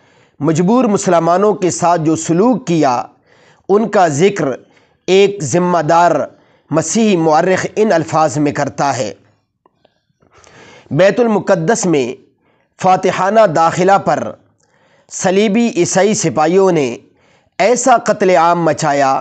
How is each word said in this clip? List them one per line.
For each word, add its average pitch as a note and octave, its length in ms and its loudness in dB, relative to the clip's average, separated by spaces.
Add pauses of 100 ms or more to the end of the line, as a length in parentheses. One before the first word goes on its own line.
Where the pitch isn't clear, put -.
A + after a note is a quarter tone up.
(400)
मजबूर F3+ 480 0
मुसलमानों F#3 680 0
के F3 160 -2
साथ F3 280 -2
जो D#3+ 180 0
सलूक F3+ 500 0
किया, D3+ 260 0 (760)
उनका G3 420 2
जिक्र D3 460 0 (500)
एक G3 360 2
ज़िम्मेदार E3 840 0 (440)
मसीही G3 460 0
मुअर्रिख E3 600 0
इन G#3+ 140 0
अल्फाज D#3 460 -2
में D3 160 -2
करता C#3 380 -4
है, A#2+ 220 -6 (1800)
"बैतुल G3 360 2
मुक़द्दस F3 580 -2
में C3 280 -2 (640)
फातिहाना F#3 680 2
दाखिला E3+ 500 2
पर C3+ 260 -4 (840)
सलीबी G3+ 560 0 (100)
ईसाई G3 380 0
सिपाहियों E3 560 0
ने D3+ 160 0 (720)
ऐसा A#3+ 400 2
कत्लेआम F3 640 2
मचाया C#3+ 580 0